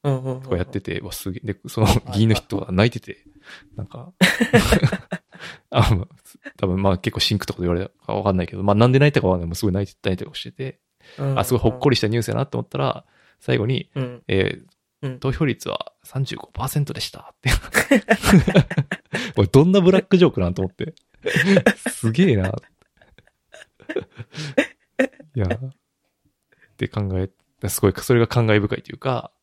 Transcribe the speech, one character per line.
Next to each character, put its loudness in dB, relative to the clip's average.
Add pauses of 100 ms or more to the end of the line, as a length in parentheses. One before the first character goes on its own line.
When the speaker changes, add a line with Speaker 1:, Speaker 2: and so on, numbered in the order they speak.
Speaker 1:
う 0
ん 0
う -
ん -8
う -6
ん -6
う -14
ん。 -16
Speaker 2:
と -14
か 0
や -2
っ -4
て -6
て、 -6
う -14
わ、 -12
す -8
げ -8
え。 -6
で、 -10
そ -6
の 4
Speaker 1:
は 4
い 4
は 0
い -18
は -10
い。 -2
Speaker 2:
議 4
員 4
の 6
人 -6
が -8
泣 4
い 2
て -12
て、 -18 (520)
な -10
ん -12
か、 -18
<laughs> 0 (200)
Speaker 1:
<laughs> -20
Speaker 2:
あ、 2
ま -2
あ、 -14 (480)
多 -2
分、 0
ま 4
あ、 0
結 -4
構 -6
シ 0
ン 0
ク -6
と -8
か -8
で -2
言 2
わ 0
れ -8
た -20
か -6
わ -2
か 2
ん 2
な 0
い -6
け -14
ど、 -8
ま 2
あ、 4
な 6
ん 4
で 2
泣 4
い -12
た 2
か 2
わ 4
か 0
ん -4
な -6
い。 -6
も -6
う -6
す -4
ご 2
い -2
泣 -4
い -20
て、 -20
泣 -2
い -4
た -10
り -12
と -16
か -18
し -14
て -16
て、 -12 (380)
Speaker 1:
う -8
ん -6
う -2
ん -2
う -2
ん。 2
Speaker 2:
あ、 0
す 0
ご 2
い 0
ほ 4
っ -10
こ 2
り 4
し -4
た 0
ニ -2
ュ 0
ー -4
ス -6
や -2
な -2
と -6
思 -6
っ -14
た -8
ら、 -4 (360)
最 -2
後 -2
に、 -4
Speaker 1:
う -6
ん。 -10
Speaker 2:
え 0 (420)
ー、 -8
Speaker 1:
う -6
ん。 -12
Speaker 2:
投 -4
票 -2
率 -6
は -10 (120)
三 -6
十 -10
五 -16
パ -8
ー -6
セ -4
ン -2
ト -8
で -10
し -10
た -20
っ -20
て。 -2 (1800)
<laughs> -
お 2
い、 2
ど 6
ん 4
な 6
ブ 6
ラ 4
ッ -12
ク 4
ジ 6
ョ 6
ー 0
ク -2
な 2
ん -2
と -4
思 -4
っ -20
て。 -8 (960)
す -2
げ 4
え 4
な。 0 (2750)
い -2
や。 2
っ -2 (1300)
て -4
考 -4 (100)
え、 -8
す -6
ご 4
い、 4
そ 0
れ 6
が 2
感 0
慨 4
深 -2
い -14
と -18
い -12
う -18
か -6 (100)